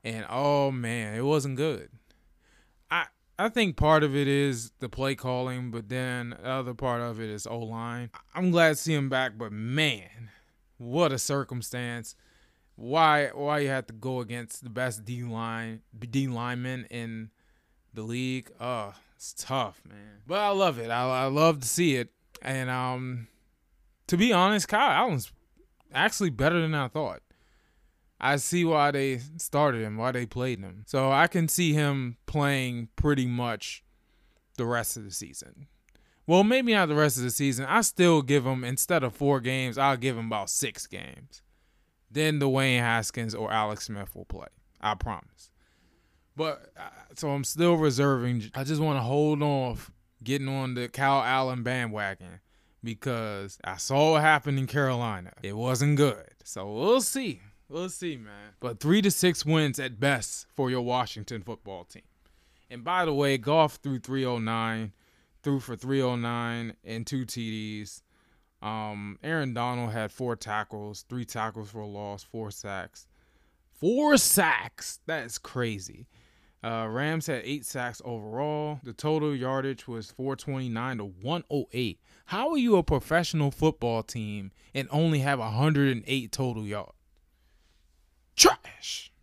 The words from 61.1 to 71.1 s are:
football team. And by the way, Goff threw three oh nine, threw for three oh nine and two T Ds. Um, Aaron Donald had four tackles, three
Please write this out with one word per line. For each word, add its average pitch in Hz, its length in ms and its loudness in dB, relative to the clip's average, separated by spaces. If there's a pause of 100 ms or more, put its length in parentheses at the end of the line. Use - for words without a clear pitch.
football 95 420 -12
team. - 200 -20 (680)
And 120 140 -14
by 175 220 2
the 156 80 2
way, 139 260 2
Goff 151 380 4
threw 139 200 -4
three 131 260 -4
oh 123 140 0
nine, 113 560 -2 (480)
threw 139 180 0
for 120 160 -8
three 131 280 0
oh 123 120 2
nine 117 680 -4
and 113 240 -8
two 131 180 -4
T 110 540 -6
Ds. - 240 -16 (580)
Um, 107 600 -8
Aaron 143 320 -2
Donald 120 380 -2
had 110 180 -4
four 120 280 -6
tackles, 104 720 -8
three 123 160 -6